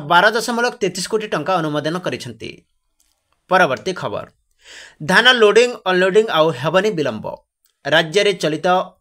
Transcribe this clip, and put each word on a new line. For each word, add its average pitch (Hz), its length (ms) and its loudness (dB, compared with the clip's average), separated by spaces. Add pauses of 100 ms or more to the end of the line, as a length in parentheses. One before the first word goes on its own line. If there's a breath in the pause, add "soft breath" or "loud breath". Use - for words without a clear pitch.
ବାର 175 220 4
ଦଶମଲବ 233 500 -2
ତେତିଶ 180 280 -4
କୋଟି 214 200 -4
ଟଙ୍କା 180 280 -4
ଅନୁମୋଦନ 156 440 -4
କରିଛନ୍ତି। 123 500 -10 (1000)
ପରବର୍ତ୍ତୀ 156 420 0
ଖବର, 110 320 -8 (760 loud breath)
ଧାନ 190 300 4
ଲୋଡିଂ 233 360 4 (160)
ଅନଲୋଡିଂ 185 440 2
ଆଉ 160 220 2
ହେବନି 160 400 0
ବିଳମ୍ବ। 127 340 -6 (600)
ରାଜ୍ୟରେ 170 480 2
ଚଳିତ 156 340 -4 (340)